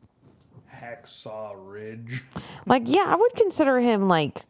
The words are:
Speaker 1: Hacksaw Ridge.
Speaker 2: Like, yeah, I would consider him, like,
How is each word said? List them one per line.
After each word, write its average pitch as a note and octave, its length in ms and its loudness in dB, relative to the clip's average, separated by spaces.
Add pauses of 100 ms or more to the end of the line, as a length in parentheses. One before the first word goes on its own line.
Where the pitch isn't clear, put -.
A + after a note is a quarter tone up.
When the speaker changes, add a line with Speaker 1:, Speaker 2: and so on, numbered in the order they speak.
(720)
Speaker 1:
Hacksaw A2 840 -14
Ridge. A2 680 -14 (440)
Speaker 2:
Like, B3 200 2
yeah, C#4+ 220 4
I - 80 2
would A#4+ 200 4
consider D4 440 4
him, A3 280 2
like, D#3+ 420 0